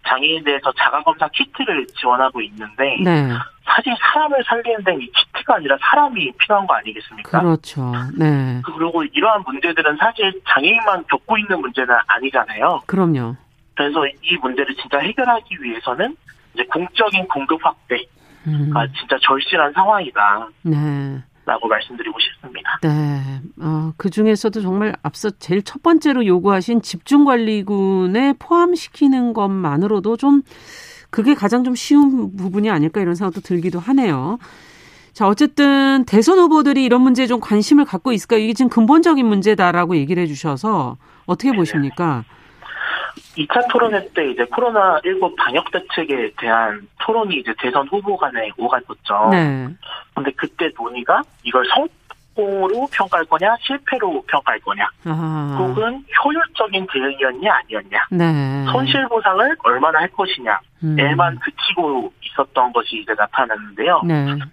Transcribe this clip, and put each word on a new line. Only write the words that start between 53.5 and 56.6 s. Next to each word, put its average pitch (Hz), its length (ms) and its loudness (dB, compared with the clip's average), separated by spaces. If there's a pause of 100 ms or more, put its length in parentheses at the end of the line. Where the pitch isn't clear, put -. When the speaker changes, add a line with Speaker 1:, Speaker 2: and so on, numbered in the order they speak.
Speaker 1:
실패로 220 640 -4
평가할 127 340 -2
거냐, 202 260 -4 (180)
Speaker 2:
아하. 156 520 -4
Speaker 1:
혹은 220 460 -4 (200)
효율적인 208 680 -2